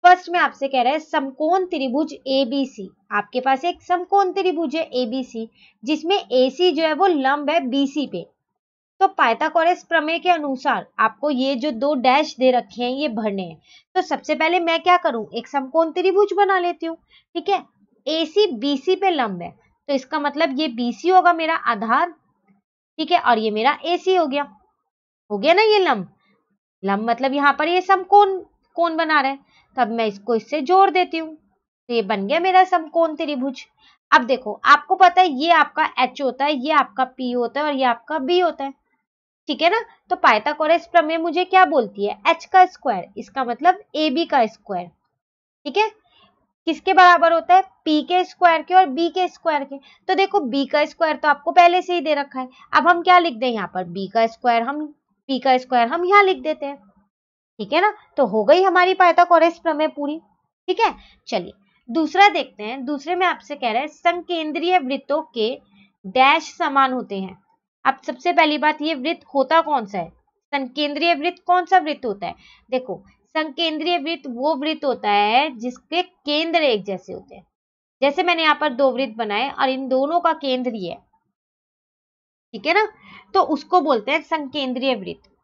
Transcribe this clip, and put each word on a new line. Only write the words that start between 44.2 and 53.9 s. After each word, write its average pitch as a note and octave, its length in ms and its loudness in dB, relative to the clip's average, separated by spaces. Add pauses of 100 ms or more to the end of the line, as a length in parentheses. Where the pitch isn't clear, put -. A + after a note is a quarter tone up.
का C4 220 2
स्क्वायर, F3+ 400 -10 (800)
ठीक C#4+ 100 -6
है, G#4 140 0 (760)
किसके E4 280 -2
बराबर F4 380 6
होता E4 220 2
है? F#4+ 80 6 (220)
पी D4+ 200 0
के F4+ 200 0
स्क्वायर E4 380 2
के F4+ 120 -4
और F#4 140 8
बी E4 220 -2
के F4+ 180 -2
स्क्वायर D4 360 -4
के। C#4 140 -16 (300)
तो F#4 60 2
देखो G4 280 2
बी C4+ 240 -2
का D4 200 0
स्क्वायर D4+ 300 -2
तो D4+ 120 -2
आपको D#4 240 -2
पहले F4 300 6
से F4+ 120 -4
ही F4 60 -2
दे D4+ 140 0
रखा C#4 260 -6
है, B3+ 80 -10 (240)
अब D4+ 160 4
हम F4 140 2
क्या F4+ 160 6
लिख E4+ 180 0
दें B3+ 120 -2
यहाँ G#3 260 -4
पर? F#3 120 -4
बी F#3 220 -8